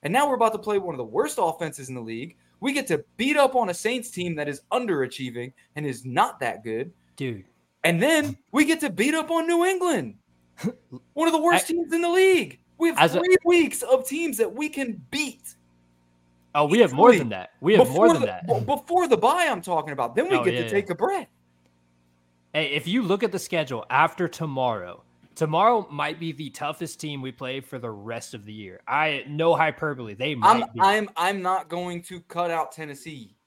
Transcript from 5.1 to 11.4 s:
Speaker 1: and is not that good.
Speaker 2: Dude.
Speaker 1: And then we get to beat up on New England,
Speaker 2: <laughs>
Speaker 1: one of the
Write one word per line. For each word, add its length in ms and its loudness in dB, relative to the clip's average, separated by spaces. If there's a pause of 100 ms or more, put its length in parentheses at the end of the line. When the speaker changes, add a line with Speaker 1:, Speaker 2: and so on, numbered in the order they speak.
Speaker 1:
and 100 -6
is 200 -8
not 360 0
that 220 -4
good. 280 -6 (240)
Speaker 2:
Dude. 300 -6 (380)
Speaker 1:
And 180 2
then 360 2 (140)
we 140 4
get 160 0
to 80 -2
beat 260 0
up 160 -4
on 160 0
New 180 2
England, 500 -2 (420)
Speaker 2:
<laughs> 560 -12
Speaker 1:
one 140 2
of 60 2
the 80 2